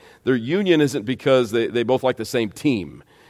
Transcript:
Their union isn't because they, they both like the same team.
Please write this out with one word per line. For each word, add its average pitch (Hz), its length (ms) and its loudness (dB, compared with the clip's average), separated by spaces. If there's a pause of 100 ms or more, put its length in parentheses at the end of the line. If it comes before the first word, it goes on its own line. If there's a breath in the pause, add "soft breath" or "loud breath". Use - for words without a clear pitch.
(260 soft breath)
Their 131 100 2
union 160 460 2
isn't 131 220 0
because 127 480 2
they, 117 160 0
they 117 160 -2
both 123 200 0
like 127 140 0
the 110 80 -8
same 113 240 -2
team. 92 520 -4 (280 soft breath)